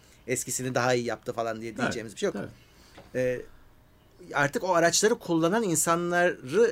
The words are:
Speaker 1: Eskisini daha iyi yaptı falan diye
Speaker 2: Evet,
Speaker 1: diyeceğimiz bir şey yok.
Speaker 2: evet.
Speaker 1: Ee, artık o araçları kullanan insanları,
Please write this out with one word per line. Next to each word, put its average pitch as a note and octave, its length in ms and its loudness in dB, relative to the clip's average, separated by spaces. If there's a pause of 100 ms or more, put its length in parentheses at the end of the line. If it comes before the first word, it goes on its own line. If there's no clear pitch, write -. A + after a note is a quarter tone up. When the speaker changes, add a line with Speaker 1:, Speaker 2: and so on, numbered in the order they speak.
(280)
Speaker 1:
Eskisini B2+ 480 -4
daha B2 180 2
iyi B2 120 0
yaptı A2+ 280 -6
falan A2+ 280 -6
diye A2+ 100 -10
Speaker 2:
Evet, G#2+ 100 -12
Speaker 1:
diyeceğimiz A2+ 320 -4
bir - 60 -16
şey G3+ 80 -2
yok. - 120 -4
Speaker 2:
evet. - 100 -10 (640)
Speaker 1:
Ee, B2+ 260 -2 (920)
artık C#3+ 300 0
o F#3 120 2
araçları E3+ 400 4
kullanan F3 480 0
insanları, F3 1080 2